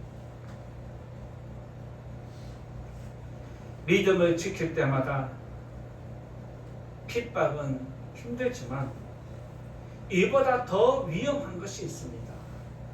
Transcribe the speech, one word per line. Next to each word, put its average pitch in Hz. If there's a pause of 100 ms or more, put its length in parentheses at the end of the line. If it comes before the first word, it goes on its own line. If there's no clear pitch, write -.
(3750)
믿음을 175
지킬 165
때마다 135 (1800)
핍박은 147 (280)
힘들지만 240 (1200)
이보다 254
더 240
위험한 180
것이 -
있습니다. - (600)